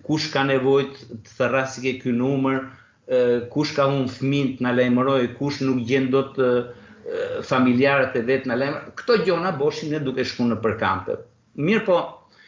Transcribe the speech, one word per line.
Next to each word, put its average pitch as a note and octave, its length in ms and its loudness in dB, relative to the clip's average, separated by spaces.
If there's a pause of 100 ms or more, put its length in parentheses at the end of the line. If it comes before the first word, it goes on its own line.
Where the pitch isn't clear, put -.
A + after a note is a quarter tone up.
kush D3+ 260 -2
ka C3+ 160 2
nevojë C3+ 440 2
të - 480 -18
therrasi C3 460 -2
ke B2+ 180 -2
ky B2+ 160 0
numër, C3+ 400 0 (480)
e, B2+ 160 2 (280)
kush D3 240 -2
ka C#3 120 4
humbur C3+ 320 0
fëmijën C3+ 400 0
të B2 80 -2
na B2 100 0
lajmëroj, B2 480 4 (140)
kush C#3+ 260 -4
nuk B2+ 220 0
gjen C3 260 2
dot, C3+ 240 0
e, B2+ 140 2 (560)
e, - 180 -4 (220)
familjarët B2+ 720 2
e A2+ 80 0
vet C3 200 0
na B2 120 -2
lajmëroj. C#3 400 -6
Këto A#3 260 2
gjona F3 320 0
boshin D3 380 -2
ne D#3 80 -4
duke B2+ 240 -2
shkuar A#2+ 260 0
në G#2 80 -4
përkampe. G2 560 -2 (400)
Mirë F3 300 2
po, F3 120 4 (480)